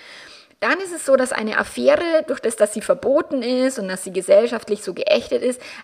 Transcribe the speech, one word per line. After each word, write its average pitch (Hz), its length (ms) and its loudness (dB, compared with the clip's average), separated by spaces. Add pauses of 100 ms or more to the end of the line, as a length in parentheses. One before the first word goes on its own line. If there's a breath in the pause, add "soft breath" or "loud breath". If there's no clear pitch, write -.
(600 loud breath)
Dann 277 180 0
ist 370 140 -8
es 330 120 -10
so, 269 100 4
dass 254 180 2
eine 214 260 -2
Affäre, 302 680 2
durch 277 120 -6
das, - 160 -2
dass 208 180 2
sie 214 80 -6
verboten 226 600 0
ist 254 340 0
und 202 100 -6
dass 185 160 -6
sie 190 100 -10
gesellschaftlich 208 680 2
so 185 100 -6
geächtet 233 500 0
ist, 247 180 -2 (220 loud breath)